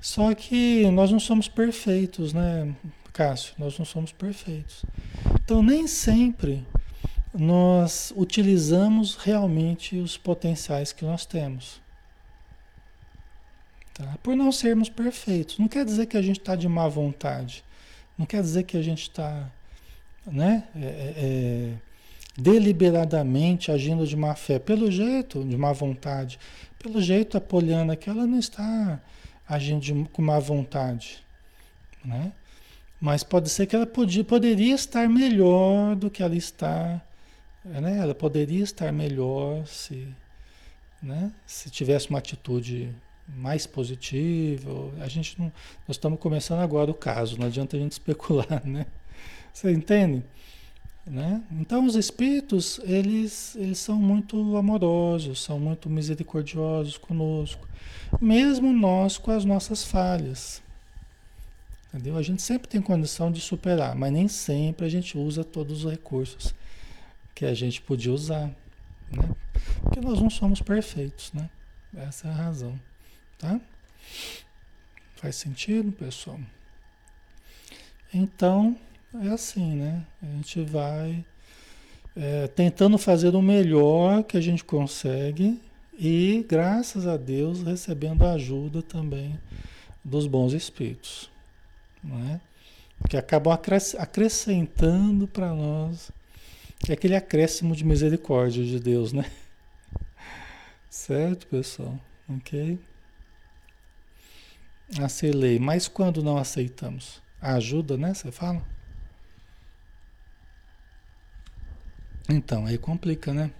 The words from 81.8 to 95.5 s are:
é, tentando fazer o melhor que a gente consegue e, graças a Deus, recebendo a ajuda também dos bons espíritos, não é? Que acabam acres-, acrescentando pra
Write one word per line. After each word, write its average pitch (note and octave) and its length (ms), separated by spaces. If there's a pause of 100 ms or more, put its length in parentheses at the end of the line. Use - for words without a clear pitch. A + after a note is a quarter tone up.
é, D3 320
tentando F#3+ 500
fazer F3 360
o F#3+ 80
melhor F3 800
que G#3+ 120
a F3+ 40
gente E3+ 240
consegue D3 960 (380)
e, F3+ 500
graças F#3 580
a E3+ 100
Deus, C#3+ 460
recebendo E3 600
a F3 80
ajuda D3 500
também D3 560 (680)
dos D3 220
bons C3 260
espíritos, - 800 (720)
não C3+ 160 (120)
é? E3 100 (680)
Que - 80
acabam D3+ 360
acres-, F#3+ 440
acrescentando G3 1300
pra F#3 260